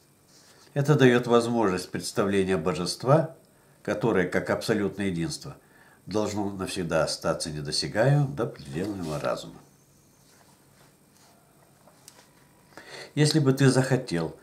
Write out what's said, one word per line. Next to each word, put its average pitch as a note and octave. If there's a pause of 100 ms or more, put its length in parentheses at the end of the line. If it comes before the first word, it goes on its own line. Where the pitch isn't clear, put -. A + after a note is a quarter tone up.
(760)
Это C#3+
дает B2
возможность A#2
представления F#2+
божества, F#2 (480)
которое, G2
как -
абсолютное G2+
единство, D#2+ (480)
должно G2+
навсегда F2+
остаться -
недосягаемым G#2
до A2+
предельного E2
разума. B1 (3500)
Если D3+
бы C3+
ты C3+
захотел B2